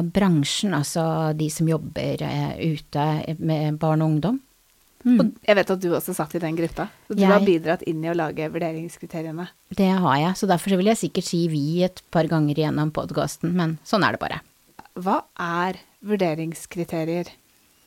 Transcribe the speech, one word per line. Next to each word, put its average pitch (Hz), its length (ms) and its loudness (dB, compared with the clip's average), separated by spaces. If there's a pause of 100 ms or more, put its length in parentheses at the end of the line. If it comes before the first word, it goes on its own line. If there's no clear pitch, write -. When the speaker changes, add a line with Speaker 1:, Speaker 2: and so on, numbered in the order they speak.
Speaker 1:
bransjen, 175 720 2
altså 160 640 0
de 156 140 0
som 160 160 0
jobber, 151 560 -2
eh, 143 340 -4 (160)
ute 151 680 -2
med 156 380 0
barn 156 240 2
og 156 80 2
ungdom. 160 300 0 (680)
Mm. 247 140 8
Speaker 2:
Og 226 140 4 (120)
jeg 208 100 6
vet 185 160 4
at 185 80 0
du 185 140 0
også 165 220 -2
satt 156 200 -4
i 175 40 -4
den 160 180 -2
gruppa. 165 320 -4 (180)
Så 214 80 -6
du 202 60 4
Speaker 1:
Jeg 190 80 6
Speaker 2:
har 202 120 8
bidratt 170 420 2
inn 160 200 -4
i 160 60 -4
å 170 60 0
lage 156 340 -2
vurderingskriteriene. 165 1000 -8 (220)
Speaker 1:
Det 190 220 2
har 180 260 2
jeg, 165 180 2
så - 120 -2
derfor 175 240 2
så 190 60 4
vil 185 100 2
jeg 226 100 4
sikkert - 260 -2
si 170 240 0
vi 160 360 0
et 180 260 -2
par 160 140 2
ganger 156 320 2
gjennom 151 360 0
podcasten, 165 600 -4
men 165 320 0
sånn 202 180 0
er 110 100 4
det 113 60 -6
bare. - 220 -6 (540)
Speaker 2:
Hva 190 260 -2 (180)
er 175 360 -2 (280)
vurderingskriterier? 165 1200 -4 (600)